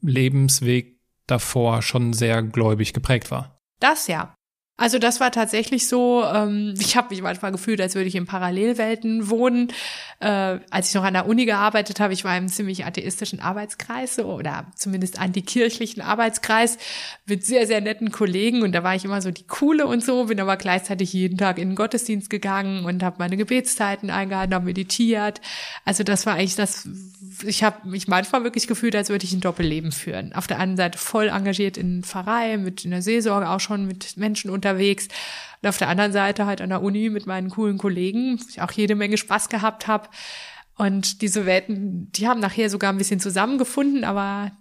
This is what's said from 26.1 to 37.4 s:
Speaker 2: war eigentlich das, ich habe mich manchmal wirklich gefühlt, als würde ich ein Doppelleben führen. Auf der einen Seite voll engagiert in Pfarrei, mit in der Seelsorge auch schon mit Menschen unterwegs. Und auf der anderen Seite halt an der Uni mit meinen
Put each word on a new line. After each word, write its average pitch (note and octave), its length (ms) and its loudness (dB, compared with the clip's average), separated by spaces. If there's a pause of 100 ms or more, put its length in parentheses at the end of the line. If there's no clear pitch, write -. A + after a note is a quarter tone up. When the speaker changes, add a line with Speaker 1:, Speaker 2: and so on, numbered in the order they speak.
Speaker 2:
war G#3+ 100 0
eigentlich F#3 220 0
das, G3+ 280 -2 (600)
ich G#3 180 -2
habe G#3+ 240 0
mich F#3 220 -8
manchmal G3 340 2
wirklich A#3 240 -2
gefühlt, A3 280 0
als G#3 120 0
würde G3+ 160 -2
ich F3+ 80 -4
ein F#3 100 0
Doppelleben E3 520 0
führen. - 400 -8
Auf - 140 -4
der - 120 -2
einen F#3 160 0
Seite F3+ 220 0
voll G#3+ 320 0
engagiert G3 480 0
in F3+ 260 -2
Pfarrei, A3 540 -2
mit F#3 260 -4
in F3 80 -4
der F3+ 100 -2
Seelsorge G3+ 480 2
auch F#3+ 120 0
schon G3+ 240 -2
mit F#3+ 300 -8
Menschen G#3 340 -2
unterwegs. G3 600 2 (520)
Und G#3 80 0
auf G3 80 -2
der E3+ 120 0
anderen G3 240 2
Seite G3+ 320 2
halt G3+ 160 -2
an F#3 80 -4
der F#3 120 0
Uni G3+ 280 0
mit G#3 180 -4
meinen F#3 220 -4